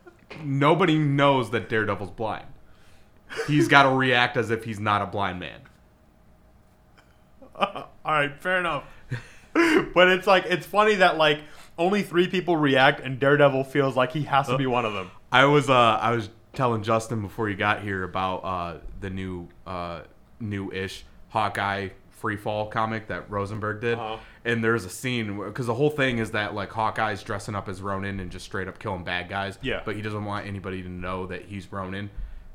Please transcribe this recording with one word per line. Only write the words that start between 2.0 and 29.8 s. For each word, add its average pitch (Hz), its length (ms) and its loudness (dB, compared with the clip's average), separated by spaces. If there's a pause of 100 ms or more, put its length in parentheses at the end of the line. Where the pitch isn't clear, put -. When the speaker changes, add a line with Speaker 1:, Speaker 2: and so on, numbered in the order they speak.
Speaker 1:
blind. 104 340 -6 (1000)
He's 147 200 4
gotta 143 220 8
react 127 480 2
as 110 140 -2
if 110 120 -2
he's 107 160 -8
not 104 220 2
a 98 40 -2
blind 95 340 -4
man. 67 200 -12 (1900)
Speaker 2:
<laughs> - 20 -20
All - 320 -4 (180)
right, 147 260 0 (100)
fair 185 180 -2
enough. 160 240 -4 (260)
<laughs> 120 140 -8 (680)
But 180 140 8
it's 185 180 2
like, 185 220 6
it's 170 180 -2
funny 208 300 2
that, 175 220 4
like, 151 240 4 (360)
only 190 240 2
three 175 260 2
people 175 300 0
react 139 440 6
and 131 180 -6
Daredevil 139 460 6
feels 135 300 0
like 127 160 2
he 151 120 -4
has 139 240 0
to 127 100 0
be 139 80 0
Speaker 1:
Uh, 131 60 0
Speaker 2:
one 120 120 2
of 107 100 -2
them. 92 180 -8 (200)
Speaker 1:
I 131 140 8
was, 143 240 4
uh, 135 40 6 (280)
I 113 140 2
was 107 140 -4 (240)
telling 120 280 0
Justin 113 400 0
before 104 260 -4
he 101 60 -2
got 104 300 0
here 98 200 -4
about, 92 360 -4
uh, 87 380 -6 (220)
the 95 120 -8
new, 92 360 -8 (200)
uh, 87 340 -8 (380)
new-ish 98 680 -6 (240)
Hawkeye 101 600 -2 (300)
Freefall 107 520 -4
comic 110 380 -4
that 90 200 -8
Rosenberg 104 520 -6
did. 117 180 -2
Speaker 2:
Uh-huh. 110 180 -8 (260)
Speaker 1:
And 117 200 0
there's 113 220 2
a 92 40 -12
scene 113 480 -4
where, 101 140 -8
'cause 117 160 -6
the 117 80 -2
whole 147 160 2
thing 131 260 0
is 110 140 -2
that, 104 240 -4
like, 98 160 -6
Hawkeye's 107 500 -2
dressing 107 320 -8
up 101 160 -6
as 92 100 -10
Ronin 98 400 -6
and 90 120 -8
just - 140 -12
straight 95 220 -6
up 92 120 -14
killing 95 240 -6
bad 87 260 -6
guys. 98 320 -6
Speaker 2:
Yeah. 113 240 -4